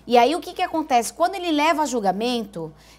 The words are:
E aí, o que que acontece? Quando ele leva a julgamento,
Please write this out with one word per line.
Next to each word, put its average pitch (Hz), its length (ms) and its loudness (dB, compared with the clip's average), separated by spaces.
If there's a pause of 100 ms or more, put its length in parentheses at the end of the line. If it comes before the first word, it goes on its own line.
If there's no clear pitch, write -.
E 240 100 4
aí, 302 160 6
o 349 60 -4
que 349 140 -14
que - 80 -6
acontece? 302 500 0
Quando 370 240 -2
ele 359 160 -4
leva 302 300 2
a 302 40 0
julgamento, 208 840 -2 (280)